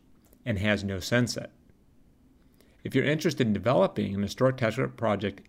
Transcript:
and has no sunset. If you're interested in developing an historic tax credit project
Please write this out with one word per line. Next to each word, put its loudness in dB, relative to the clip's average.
and -2
has 2
no -4
sunset. -2
If -8
you're 2
interested 0
in 2
developing 2
an -2
historic 0
tax 0
credit -4
project -2